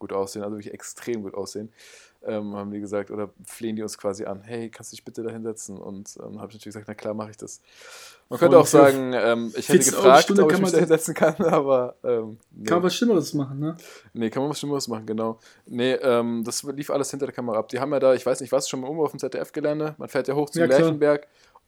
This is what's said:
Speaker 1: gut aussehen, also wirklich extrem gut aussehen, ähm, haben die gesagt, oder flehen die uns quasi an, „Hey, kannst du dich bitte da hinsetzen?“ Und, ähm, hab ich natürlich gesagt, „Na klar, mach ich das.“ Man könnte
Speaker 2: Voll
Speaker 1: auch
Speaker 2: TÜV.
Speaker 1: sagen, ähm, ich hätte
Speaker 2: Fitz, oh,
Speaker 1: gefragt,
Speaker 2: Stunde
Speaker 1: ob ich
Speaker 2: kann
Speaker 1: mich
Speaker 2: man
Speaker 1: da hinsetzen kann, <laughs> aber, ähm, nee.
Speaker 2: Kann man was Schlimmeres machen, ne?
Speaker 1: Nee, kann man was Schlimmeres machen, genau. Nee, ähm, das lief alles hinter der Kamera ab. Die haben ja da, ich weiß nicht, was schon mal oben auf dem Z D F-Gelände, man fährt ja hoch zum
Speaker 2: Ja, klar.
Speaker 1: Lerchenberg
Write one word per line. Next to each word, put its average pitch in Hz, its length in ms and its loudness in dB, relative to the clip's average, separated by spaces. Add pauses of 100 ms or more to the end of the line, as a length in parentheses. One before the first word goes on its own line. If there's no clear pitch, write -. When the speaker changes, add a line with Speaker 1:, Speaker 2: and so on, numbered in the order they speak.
Speaker 1:
gut 101 120 -12
aussehen, 98 300 -4
also 104 140 -8
wirklich 104 160 -14
extrem 113 500 -10
gut 98 120 -12
aussehen, 101 380 -10 (520)
ähm, 104 320 -6
haben 101 160 -8
die 104 80 -8
gesagt, 101 320 -6
oder 104 180 -8 (140)
flehen 110 320 -8
die 110 60 -6
uns 107 140 -8
quasi 101 280 -6
an, 98 180 -8
„Hey, 117 280 -10
kannst - 220 -20
du 110 40 -16
dich - 80 -20
bitte 113 180 -12
da 113 80 -8
hinsetzen?“ 110 480 -10
Und, 98 420 -14
ähm, 104 200 -14
hab 101 100 -14
ich 110 60 -20
natürlich - 80 -20
gesagt, 104 240 -16
„Na 107 60 -12
klar, 107 200 -8
mach 107 140 -10
ich 107 80 -20
das.“ - 240 -16 (680)
Man 123 100 -8
könnte 170 180 8
Speaker 2:
Voll 151 60 12
Speaker 1:
auch 147 40 -2
Speaker 2:
TÜV. - 60 0
Speaker 1:
sagen, 135 420 8
ähm, 117 420 0
ich 127 120 -4
hätte 147 100 6
Speaker 2:
Fitz, - 160 2
oh, - 20 -4
Speaker 1:
gefragt, 135 280 8
Speaker 2:
Stunde 202 180 4
Speaker 1:
ob 156 60 6
ich 156 40 4
Speaker 2:
kann 185 80 2
Speaker 1:
mich 190 100 0
Speaker 2:
man - 20 0
Speaker 1:
da 160 80 4
hinsetzen 160 340 2
kann, 156 220 2
<laughs> - 80 -4
aber, 139 600 2
ähm, 113 340 -4 (140)
nee. 104 120 -16
Speaker 2:
Kann 165 140 2
man 175 60 2
was 180 120 0
Schlimmeres 202 380 2
machen, 139 240 -4
ne? 156 180 -6 (360)
Speaker 1:
Nee, 113 180 -4
kann 123 120 -4
man 147 80 -2
was 143 100 -8
Schlimmeres 143 280 -4
machen, 110 180 -8
genau. 110 320 -4 (280)
Nee, 123 280 0
ähm, 117 500 0
das 117 200 -8
lief 143 260 -8
alles 139 200 -2
hinter 139 160 -6
der 123 80 -10
Kamera 120 240 -4
ab. 113 100 -4
Die 123 120 -6
haben 143 120 -4
ja 139 80 0
da, 131 140 6
ich 123 120 -2
weiß 127 140 0
nicht, 127 120 -8
was 127 160 0
schon 135 120 -6
mal 127 80 -8
oben 160 120 -6
auf 147 100 0
dem 143 80 -14
Z 127 160 -6
D 131 40 -6
F-Gelände, 151 600 -4
man 131 100 -12
fährt 131 200 -2
ja 135 60 -2
hoch 143 160 -2
zum 165 100 -4
Speaker 2:
Ja, 170 80 4
klar. 135 120 6
Speaker 1:
Lerchenberg 147 460 2 (420)